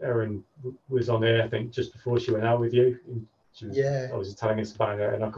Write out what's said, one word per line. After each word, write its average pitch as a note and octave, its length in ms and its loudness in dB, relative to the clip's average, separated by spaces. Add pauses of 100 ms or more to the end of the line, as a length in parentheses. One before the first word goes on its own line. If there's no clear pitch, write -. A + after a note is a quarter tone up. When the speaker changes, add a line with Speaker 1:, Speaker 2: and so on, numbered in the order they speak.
Speaker 1:
Erin A2 420 -2 (140)
w-, B2+ 200 -12 (120)
was A#2+ 200 0
on A2 140 2
here, A2+ 180 4
I A2+ 80 -2
think, A#2 220 -4
just A#2+ 220 -4
before A#2+ 260 -2
she - 120 -2
went A2 140 2
out A#2+ 140 4
with A#2 140 0
you. B2 340 6
And A#2 200 -10 (260)
she A2+ 120 -16
was A#2 120 -6
Speaker 2:
Yeah. C3+ 340 0
Speaker 1:
obviously G2+ 240 -6
telling G#2+ 240 0
us G#2+ 160 -6
about G#2 240 0
it. G#2+ 140 0
And A2 100 -2
I G#2+ 60 0
can - 80 -10